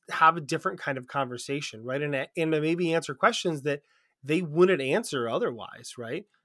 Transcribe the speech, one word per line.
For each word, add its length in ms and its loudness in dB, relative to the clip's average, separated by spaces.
have 260 6
a 60 -4
different 380 -4
kind 180 -4
of 80 -10
conversation, 800 -6
right? 180 -4
And, 120 -2
and 380 -2
to 80 4
maybe 340 2
answer 200 -2
questions 480 0
that 200 -2
they 180 2
wouldn't 400 4
answer 460 0
otherwise, 720 -4
right? 260 -8